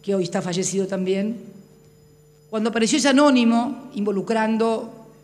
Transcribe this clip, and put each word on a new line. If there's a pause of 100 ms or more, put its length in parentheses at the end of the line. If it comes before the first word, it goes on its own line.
que
hoy
está
fallecido
también, (1120)
cuando
apareció
ese
anónimo
involucrando (180)